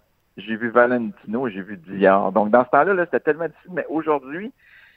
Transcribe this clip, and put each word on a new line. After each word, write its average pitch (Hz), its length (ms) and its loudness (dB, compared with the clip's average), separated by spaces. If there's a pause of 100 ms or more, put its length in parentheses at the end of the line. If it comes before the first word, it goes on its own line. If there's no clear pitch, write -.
(380)
j'ai 110 180 -10
vu 113 140 -6
Valentino, 120 800 0
j'ai 95 120 -8
vu 98 160 -12
Dior. 98 540 2
Donc, 107 180 2
dans 123 160 4
ce - 40 -12
temps-là, 156 240 2
là, 180 120 0
c'était 127 140 -2
tellement 160 280 -2
difficile, - 260 -20
mais 151 160 -6
aujourd'hui, 151 640 -4 (460)